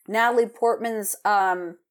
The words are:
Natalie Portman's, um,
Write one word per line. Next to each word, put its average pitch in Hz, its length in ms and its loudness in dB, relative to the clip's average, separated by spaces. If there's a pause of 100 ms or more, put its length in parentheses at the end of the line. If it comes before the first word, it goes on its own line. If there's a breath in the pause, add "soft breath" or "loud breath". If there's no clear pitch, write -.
Natalie 233 400 2
Portman's, 226 680 -2 (100)
um, 185 520 0 (140)